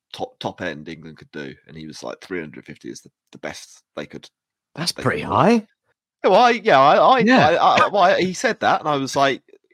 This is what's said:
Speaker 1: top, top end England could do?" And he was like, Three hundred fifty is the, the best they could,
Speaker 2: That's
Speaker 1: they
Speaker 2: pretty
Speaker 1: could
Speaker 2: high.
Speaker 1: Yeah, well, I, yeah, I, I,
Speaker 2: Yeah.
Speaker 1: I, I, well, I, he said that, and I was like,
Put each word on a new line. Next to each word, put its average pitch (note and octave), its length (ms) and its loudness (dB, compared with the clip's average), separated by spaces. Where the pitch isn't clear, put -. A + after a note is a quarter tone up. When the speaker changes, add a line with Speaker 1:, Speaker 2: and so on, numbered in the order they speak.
Speaker 1:
top, - 280 -12
top - 200 -8
end D#2 280 -10
England D#2+ 300 -18
could - 140 -20
do?" C#2 220 -14
And D#2 80 -20
he D#2+ 100 -16
was D2+ 160 -18
like, B1 180 -12
Three F2+ 200 -8
hundred C2 240 -16
fifty C2+ 260 -18
is - 120 -16
the, - 80 -20
the - 80 -20
best - 440 -16
they D2+ 100 -12
could, - 220 -20
Speaker 2:
That's F3 180 -8
Speaker 1:
they - 120 -12
Speaker 2:
pretty F2 180 -4
Speaker 1:
could - 80 -10
Speaker 2:
high. G3 360 2
Speaker 1:
Yeah, G#3 60 2
well, G3 120 6
I, A#3+ 80 4
yeah, G#3 280 2
I, C#3+ 180 6
I, G#3 240 4
Speaker 2:
Yeah. A3+ 280 4
Speaker 1:
I, D3+ 240 4
I, - 40 -2
well, G3 140 0
I, F3+ 180 2
he F#3 120 -4
said - 280 -4
that, C3+ 200 0
and D#3 80 -8
I D3 80 0
was C3+ 200 -6
like, C#3 260 0